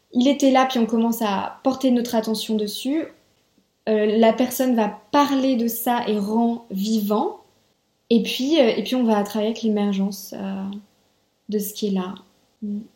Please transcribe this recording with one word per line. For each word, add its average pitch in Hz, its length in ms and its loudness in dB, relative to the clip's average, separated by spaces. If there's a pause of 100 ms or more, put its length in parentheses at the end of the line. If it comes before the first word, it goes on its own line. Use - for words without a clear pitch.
(140)
il 247 140 2
était 277 240 4
là, 262 180 4
puis 247 100 0
on 226 60 2
commence 226 360 0
à 196 420 -4
porter 262 280 2
notre 240 240 0
attention 220 400 -2
dessus. 254 480 -4 (840)
Euh, 214 160 2 (120)
la 226 140 6
personne 254 440 0
va 208 260 -2 (100)
parler 269 440 2
de 233 120 0
ça 233 400 -2
et 208 100 0
rend 233 540 0
vivant. 214 680 0 (720)
Et 226 140 6
puis, 285 360 0
euh, 233 180 6
et 220 60 -2
puis 254 120 -4
on 254 80 0
va 220 200 2
travailler 214 280 -2
avec 220 120 -8
l'émergence, 202 760 -2
euh, 196 260 -8 (840)
de 208 100 -2
ce 202 140 -8
qui 214 140 -6
est 196 40 -2
là. 185 220 -4 (480)
Mm. 208 180 -6 (160)